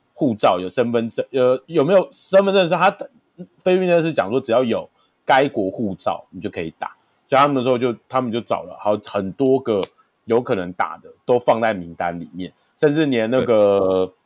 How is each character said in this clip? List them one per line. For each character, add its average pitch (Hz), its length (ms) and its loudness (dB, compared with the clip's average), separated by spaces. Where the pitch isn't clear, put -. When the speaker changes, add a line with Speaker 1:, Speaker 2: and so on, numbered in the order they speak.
Speaker 1:
护 127 200 0
照、 104 240 2
有 92 100 -6
身 120 220 -2
份 117 160 0
证， - 260 -6
呃， 127 340 2
有 160 180 0
没 165 80 0
有 190 180 4
身 - 340 2
份 196 100 0
证 190 120 4
是 165 80 0
他， 180 160 2
菲 180 160 2
律 185 60 4
宾 180 80 0
那 170 120 4
是 160 100 0
讲 95 200 -2
说 131 100 0
只 113 120 -4
要 127 120 4
有 101 240 -4
该 139 220 4
国 101 220 -4
护 98 240 -6
照 - 360 -6
你 92 100 -16
就 98 80 -6
可 92 140 -8
以 82 160 -8
打， - 180 -10
所 131 120 2
以 - 0 -
他 143 80 4
们 135 160 0
说 123 160 0
就， 120 160 -2
他 131 140 -2
们 120 100 -6
就 117 80 -4
找 95 220 -4
了 85 180 -16
好， 107 240 -2
很 98 280 -6
多 131 280 0
个 107 220 -2
有 117 160 0
可 127 140 -4
能 90 180 -6
打 80 240 -6
的 82 140 -20
都 123 120 4
放 120 220 0
在 113 140 0
名 85 200 -12
单 87 240 -6
里 82 140 -14
面， 87 200 -12
甚 147 200 0
至 156 100 0
连 117 260 0
那 127 120 2
个 98 640 2
Speaker 2:
对。 - 80 -12